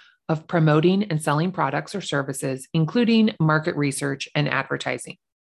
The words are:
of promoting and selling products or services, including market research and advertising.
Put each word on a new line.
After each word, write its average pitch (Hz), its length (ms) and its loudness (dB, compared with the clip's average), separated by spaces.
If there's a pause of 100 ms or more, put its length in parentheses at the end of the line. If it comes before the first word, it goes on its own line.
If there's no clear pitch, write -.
(280)
of 156 200 -2
promoting 165 580 4
and 156 140 -2
selling 156 320 0
products 151 440 -4
or 185 60 -6
services, 139 720 -6
including 220 680 4
market 156 380 2
research 139 580 -4
and 147 120 0
advertising. 131 680 -4 (320)